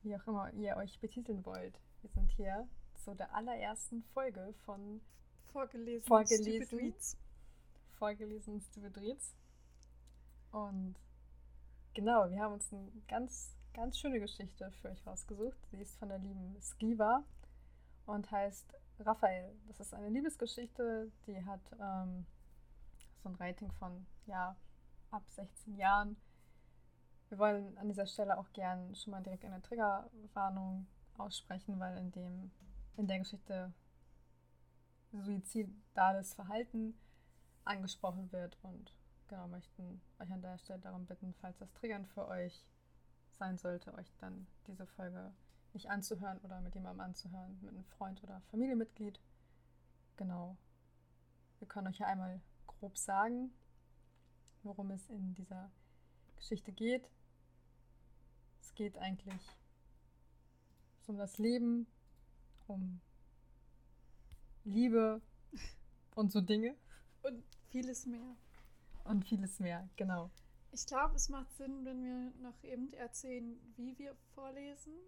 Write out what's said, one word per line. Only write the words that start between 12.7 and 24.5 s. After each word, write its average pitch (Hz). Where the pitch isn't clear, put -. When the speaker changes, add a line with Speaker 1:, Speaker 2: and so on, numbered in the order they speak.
Speaker 1:
eine 196
ganz, -
ganz -
schöne 262
Geschichte 196
für -
euch 190
rausgesucht. 208
Sie 208
ist 196
von 202
der 196
lieben 190
Skiva 226
und 208
heißt 202
Raphael. 202
Das 214
ist -
eine 208
Liebesgeschichte, 233
die 190
hat, 190
ähm, 185
so 190
ein 185
Rating 180
von, 180
ja, 185